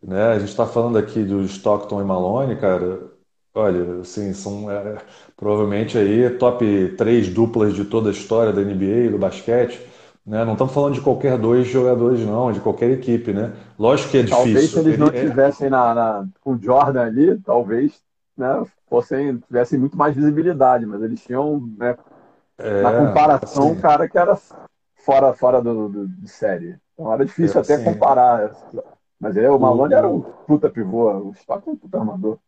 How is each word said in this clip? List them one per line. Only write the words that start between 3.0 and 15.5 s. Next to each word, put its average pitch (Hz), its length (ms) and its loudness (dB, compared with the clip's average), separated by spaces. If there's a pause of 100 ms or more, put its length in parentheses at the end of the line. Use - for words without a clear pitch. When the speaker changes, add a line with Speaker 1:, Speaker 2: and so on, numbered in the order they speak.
Speaker 1:
Olha, 90 460 -2
assim, 98 320 -8
são, 101 380 -10
é, 101 260 -8 (400)
provavelmente 104 640 -2
aí 110 320 4
top 104 640 0
três 113 320 2
duplas 107 460 0
de 98 100 -4
toda 110 240 -2
a 98 40 -2
história 110 380 0
da 98 120 0
N 101 120 -4
B 95 160 -2
A 120 140 2
e 117 60 2
do 104 80 -2
basquete, 117 600 -2 (480)
né? 110 200 -4
Não 110 100 -2
tamo 131 140 0
falando 143 240 0
de 120 80 -6
qualquer 131 340 0
dois 120 300 2
jogadores, 123 540 0
não, 113 320 -2
de 101 80 -6
qualquer 117 300 -2
equipe, 120 440 -2
né? 107 180 -6 (260)
Lógico 123 340 0
que 139 40 2
é 123 80 4
Speaker 2:
Talvez 120 300 2
Speaker 1:
difícil. 160 280 2
Speaker 2:
se 160 60 4
eles 147 100 2
não 147 100 4
Speaker 1:
Ele 131 100 0
é 135 80 -2
Speaker 2:
tivessem 139 420 0